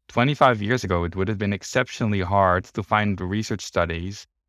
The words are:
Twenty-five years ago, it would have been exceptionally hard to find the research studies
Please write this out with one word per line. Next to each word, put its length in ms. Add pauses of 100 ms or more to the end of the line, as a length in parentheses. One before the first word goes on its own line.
Twenty-five 520
years 240
ago, 200
it 120
would 120
have 100
been 160
exceptionally 680
hard 440
to 160
find 340
the 100
research 360
studies 640 (240)